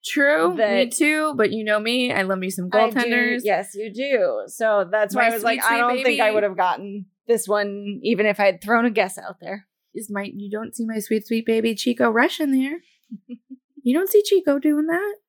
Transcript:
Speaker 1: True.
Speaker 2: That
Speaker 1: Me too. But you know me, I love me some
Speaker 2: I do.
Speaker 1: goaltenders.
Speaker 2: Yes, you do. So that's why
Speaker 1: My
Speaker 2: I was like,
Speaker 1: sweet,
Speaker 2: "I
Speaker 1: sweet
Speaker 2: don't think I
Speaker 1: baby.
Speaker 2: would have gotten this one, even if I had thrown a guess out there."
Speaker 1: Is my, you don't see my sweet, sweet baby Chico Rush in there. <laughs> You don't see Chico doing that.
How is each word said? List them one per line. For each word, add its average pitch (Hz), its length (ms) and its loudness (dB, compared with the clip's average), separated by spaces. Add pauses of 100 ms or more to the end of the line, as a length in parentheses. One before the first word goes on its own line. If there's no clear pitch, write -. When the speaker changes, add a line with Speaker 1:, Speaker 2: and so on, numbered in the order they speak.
Speaker 1:
True. 311 520 2
Speaker 2:
That 208 160 2
Speaker 1:
Me 247 160 2
too. 311 460 0
But 220 160 2
you 214 120 -6
know 214 160 0
me, 247 340 0
I - 80 0
love 190 180 -2
me 185 100 -4
some 180 220 -6
Speaker 2:
I 226 180 4
do. 220 80 -6
Speaker 1:
goaltenders. 240 460 0
Speaker 2:
Yes, 196 320 -2
you 214 180 -8
do. 214 540 0
So 208 420 0
that's 202 260 0
why 240 80 4
Speaker 1:
My 226 40 4
Speaker 2:
I 233 60 2
was 220 100 -4
like, 233 180 0
Speaker 1:
sweet, - 40 0
Speaker 2:
"I 220 40 4
Speaker 1:
sweet 233 100 2 (180)
Speaker 2:
don't 262 80 -4
think 240 160 2
I 220 60 4
Speaker 1:
baby. 214 80 2
Speaker 2:
would 208 80 4
have 190 140 -2
gotten 190 480 -2 (220)
this 226 220 0
one, 202 540 -2
even 233 220 2
if 208 140 0
I 202 60 4
had 185 160 2
thrown 233 240 2
a 240 60 2
guess 196 260 0
out - 240 -14
there." 196 260 -12 (260)
Speaker 1:
Is - 160 -12
my, 202 240 -6
you 202 160 -12
don't 214 260 -10
see 226 100 -6
my 220 140 -4
sweet, 208 280 -2
sweet 226 180 -2
baby 226 300 0
Chico 240 340 0
Rush 240 300 0
in 294 120 0
there. 269 280 0 (320)
<laughs> 247 260 -16 (440)
You 254 160 2
don't 381 120 0
see 415 140 8
Chico 349 360 2
doing 302 280 2
that. 392 280 -2 (140)